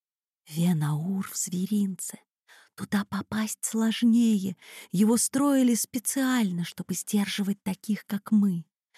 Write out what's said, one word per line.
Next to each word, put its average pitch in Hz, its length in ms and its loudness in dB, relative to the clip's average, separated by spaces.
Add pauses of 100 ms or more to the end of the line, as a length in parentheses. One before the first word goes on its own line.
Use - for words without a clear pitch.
(460)
«Венаур 165 840 0
в - 60 -12
зверинце. 190 800 -4 (560)
Туда 202 320 -4
попасть 214 580 -6
сложнее. 220 920 2 (340)
Его 214 260 4
строили 269 580 4
специально, 226 920 -2
чтобы - 300 -8
сдерживать 202 680 -2
таких, - 420 -4
как - 280 -4
мы. 196 340 2 (320)